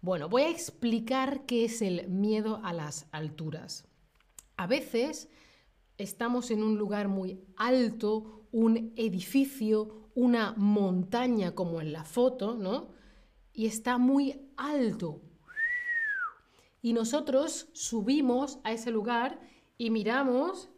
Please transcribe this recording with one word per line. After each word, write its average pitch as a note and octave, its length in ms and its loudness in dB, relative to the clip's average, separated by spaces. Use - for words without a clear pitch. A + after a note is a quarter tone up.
Bueno, E3+ 260 -2
voy A#3+ 160 4
a D#4+ 60 4
explicar C4 960 -2
qué A#3 180 2
es A3+ 180 -2
el F3+ 280 -2
miedo G#3+ 540 0
a F3+ 100 -6
las D3+ 400 -8
alturas. D#3 720 -8
A F3 100 -2
veces C4 640 0
estamos A#3+ 540 -2
en G#3+ 100 0
un G#3+ 160 2
lugar G#3 300 -2
muy F#3+ 320 -2
alto, A3 960 0
un A3+ 460 4
edificio, G#3+ 1040 0
una A#3+ 380 2
montaña G3+ 1000 2
como E3 260 -2
en D#3 100 -4
la D#3 140 -10
foto, B3 500 0
¿no? A3+ 320 -4
Y A3 140 -4
está B3 320 0
muy C4+ 580 2
alto. A#3 680 -2
Y A#3 120 0
nosotros C4+ 800 0
subimos B3+ 920 0
a G#3+ 80 -4
ese A#3 200 -4
lugar A#3 500 -2
y A#3 120 -2
miramos. B3+ 880 0